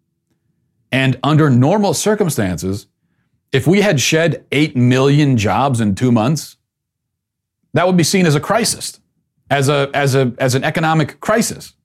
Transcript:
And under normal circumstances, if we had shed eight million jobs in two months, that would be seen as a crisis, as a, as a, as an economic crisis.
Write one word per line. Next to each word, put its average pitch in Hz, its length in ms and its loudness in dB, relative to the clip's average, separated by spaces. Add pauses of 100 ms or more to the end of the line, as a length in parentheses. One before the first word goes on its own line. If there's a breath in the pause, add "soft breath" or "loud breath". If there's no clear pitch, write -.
(920)
And 131 320 0
under 151 260 2
normal 160 440 2
circumstances, 104 920 -4 (680)
if 131 120 -2
we 190 140 4
had 190 220 0
shed 160 500 -2
eight 151 240 -2
million 135 640 2
jobs 113 420 0
in 104 160 0
two 127 160 0
months, 120 460 -2 (1160)
that 165 140 2
would 185 80 2
be 170 80 2
seen 185 220 0
as 147 100 2
a 147 60 0
crisis, - 580 -4 (500)
as 139 200 0
a, 139 240 0
as 139 220 0
a, 127 220 0
as 131 160 0
an 131 120 -2
economic 160 560 -2
crisis. - 640 -4